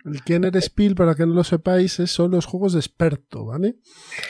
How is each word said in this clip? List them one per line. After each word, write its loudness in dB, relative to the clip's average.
El -10
Kenner 0
Spiel, 0
para 2
que 2
no 2
lo 4
sepáis, 0
es, -2
son 0
los 0
juegos -2
de 2
experto, -4
¿vale? -4